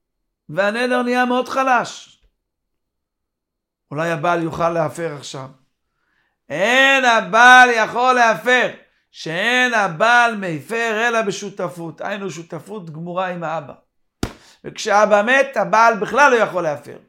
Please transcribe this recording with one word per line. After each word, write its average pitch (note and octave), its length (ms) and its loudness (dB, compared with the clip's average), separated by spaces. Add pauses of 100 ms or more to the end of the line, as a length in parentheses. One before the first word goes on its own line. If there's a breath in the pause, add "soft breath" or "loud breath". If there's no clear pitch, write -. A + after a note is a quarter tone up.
(500)
והנדר A#3 520 -2
נהיה B3 240 0
מאוד B3 240 -2
חלש, C4 720 -4 (1700)
אולי D#3+ 200 -4
הבעל E3 320 -2
יוכל E3 260 -2
להפר D#3+ 480 -4
עכשיו. C3 320 -16 (1000)
אין B3+ 560 2
הבעל A#3+ 720 6
יכול A3+ 380 0
להפר, A#3 560 2 (420)
שאין A#3+ 600 -2
הבעל A3 640 2
מפר G#3+ 720 -4
אלא A3+ 140 0
בשותפות, F#3 800 -8
היינו G3 280 -8
שותפות E3 600 -14
גמורה F3 380 -8
עם F3 160 -10
האבא. D#3 300 -10 (920 soft breath)
וכשאבא G#3 580 2
מת, C4+ 360 0
הבעל G#3+ 420 2
בכלל B3 320 2
לא B3 40 4
יכול F3+ 280 -2
להפר. D3 340 -8 (120)